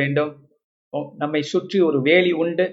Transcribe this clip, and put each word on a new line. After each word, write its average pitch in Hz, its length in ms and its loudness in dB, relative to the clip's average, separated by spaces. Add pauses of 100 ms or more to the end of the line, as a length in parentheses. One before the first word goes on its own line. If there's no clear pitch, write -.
வேண்டும். 147 300 0 (880)
நம்மை 151 200 -2 (120)
சுற்றி 185 340 -2
ஒரு 143 120 0 (100)
வேலி 180 220 4 (120)
உண்டு. 170 300 0